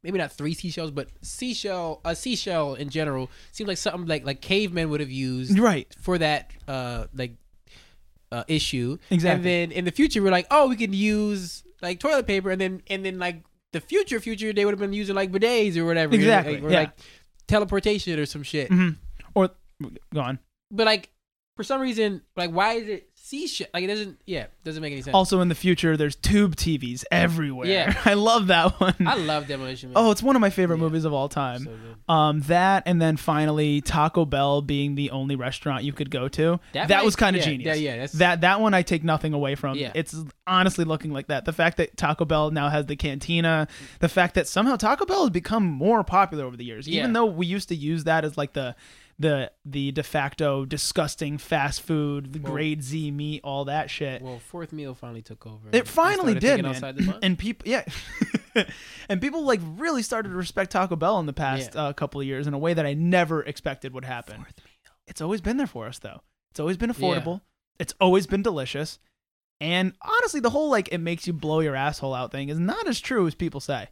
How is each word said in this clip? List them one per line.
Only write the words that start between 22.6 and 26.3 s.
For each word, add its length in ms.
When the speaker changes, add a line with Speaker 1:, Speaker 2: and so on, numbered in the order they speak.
Speaker 1:
is 160
it 260
seashell? 580
Like, 120
it 20
doesn't, 380
yeah, 220
doesn't 160
make 100
any 100
sense. 140
Speaker 2:
Also, 240
in 80
the 80
future, 400
there's 220
tube 400